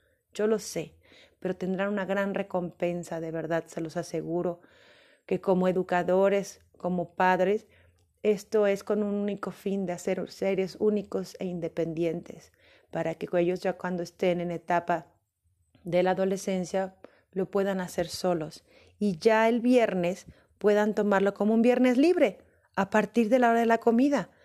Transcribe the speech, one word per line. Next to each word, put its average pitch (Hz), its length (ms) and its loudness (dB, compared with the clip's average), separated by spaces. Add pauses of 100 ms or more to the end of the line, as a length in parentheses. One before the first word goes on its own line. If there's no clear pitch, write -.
(340)
Yo 214 140 -2
lo 220 100 0
sé, - 380 -10 (420)
pero 185 180 -6
tendrán 190 320 -4
una 202 160 -4
gran 196 300 -4
recompensa, 175 840 -6
de 165 100 -8
verdad, 160 380 -4
se - 120 -10
los 160 160 -8
aseguro, 170 640 -6 (680)
que 185 140 -4
como 185 280 2
educadores, 185 920 0 (160)
como 180 380 -6
padres, 185 520 2 (560)
esto 208 440 0
es 202 180 0
con 214 180 -2
un 202 120 -2
único 202 360 -4
fin 196 360 -4
de 175 60 -4
hacer 180 380 -6
seres 190 500 -2
únicos 202 580 -2
e 190 80 -6
independientes, 165 1040 -6 (380)
para 160 240 -4
que - 140 -8 (100)
ellos 180 220 0
ya 185 140 -2
cuando 180 280 -6
estén 175 380 -2
en 175 100 -4
etapa 170 560 -2 (760)
de 175 180 0
la 185 80 2
adolescencia 190 840 -2 (360)
lo 190 180 2
puedan 196 300 0
hacer 175 280 -4
solos 165 560 -2 (340)
y 202 200 -2
ya 220 300 4
el 233 120 2
viernes 202 680 2 (320)
puedan 208 360 2
tomarlo 202 400 2
como 214 200 2
un 226 80 4
viernes 247 340 4
libre 311 420 4 (380)
a 196 140 0
partir 214 380 2
de 254 100 4
la 240 120 4
hora 233 100 2
de 233 60 2
la 226 120 4
comida, 240 520 2 (140)